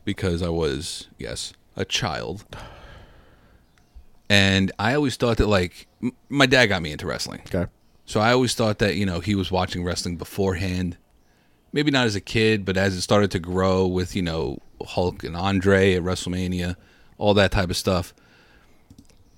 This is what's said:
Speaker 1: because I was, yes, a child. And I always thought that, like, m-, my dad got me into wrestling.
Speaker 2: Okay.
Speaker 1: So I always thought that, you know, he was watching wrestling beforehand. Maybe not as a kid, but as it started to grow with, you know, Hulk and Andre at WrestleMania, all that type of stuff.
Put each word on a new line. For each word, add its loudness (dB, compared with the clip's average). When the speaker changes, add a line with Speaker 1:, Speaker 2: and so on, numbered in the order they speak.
Speaker 1:
because -2
I -2
was, -4
yes, -10
a -4
child. -6
And 4
I 0
always 0
thought 2
that, 4
like, 0
m-, -4
my 4
dad 6
got 0
me -6
into -8
wrestling. -8
Speaker 2:
Okay. -2
Speaker 1:
So -2
I 4
always 2
thought 0
that, 0
you 0
know, -2
he 0
was -2
watching -2
wrestling -4
beforehand. -4
Maybe 0
not 2
as 0
a -4
kid, 2
but 0
as 2
it -6
started 2
to 0
grow 2
with, -2
you -2
know, -4
Hulk -4
and -8
Andre 4
at 0
WrestleMania, -4
all 4
that 4
type 0
of -4
stuff. -2